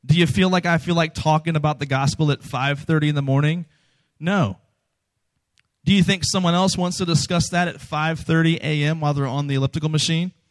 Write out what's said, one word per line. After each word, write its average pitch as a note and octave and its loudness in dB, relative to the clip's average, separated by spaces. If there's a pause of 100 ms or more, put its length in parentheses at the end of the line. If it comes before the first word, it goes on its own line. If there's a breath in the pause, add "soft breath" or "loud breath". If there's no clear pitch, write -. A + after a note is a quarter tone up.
Do C#3+ 4
you E3+ 4
feel F#3 2
like F3+ 0
I E3+ 2
feel E3+ -2
like D#3+ 0
talking D#3 0
about D3 0
the C#3+ -6
gospel C#3 0
at C3+ -2
five C#3 -4
thirty D3+ 0
in D3 0
the C#3+ -2
morning? D3 0 (560)
No. D#3 0 (1300)
Do G3 4
you F#3+ 6
think F3+ 0
someone F3+ 0
else F3+ 2
wants F3+ -2
to F#3 -2
discuss E3 0
that F3 -2
at - -10
five D#3 -2
thirty E3 2
A D3 -2
M D#3+ -2
while D3 0
they're C#3 -2
on C#3 -4
the C#3 -2
elliptical C3+ -2
machine? E3 -2 (180)